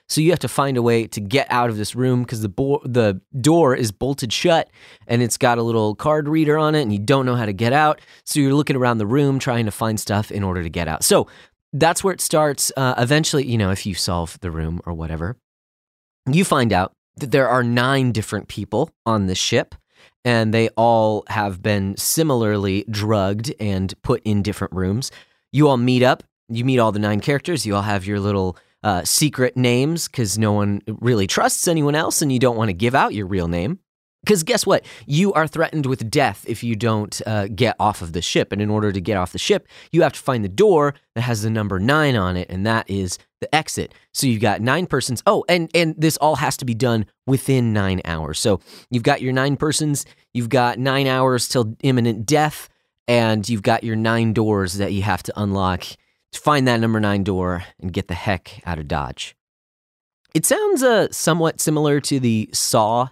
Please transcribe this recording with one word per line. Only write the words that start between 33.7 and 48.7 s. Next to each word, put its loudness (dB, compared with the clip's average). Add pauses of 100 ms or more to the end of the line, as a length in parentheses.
'Cause 2
guess 0
what? 2 (220)
You 2
are 2
threatened -2
with -4
death 0
if -6
you -2
don't, -2
uh, -2
get 0
off 0
of -8
the -2
ship. -2
And -4
in 0
order 0
to -4
get -2
off -2
the -10
ship, -2 (240)
you 4
have 4
to -14
find -2
the -4
door 4 (200)
that -4
has -2
the -2
number -2
nine 2
on 0
it, -6
and -4
that 0
is -4 (240)
the -4
exit. -4 (180)
So -2
you've 0
got 0
nine 0
persons. -4
Oh, 2
and, 0
and 2
this 0
all 2
has -2
to -10
be -2
done 0 (220)
within 2
nine 0
hours. -6
So 2 (320)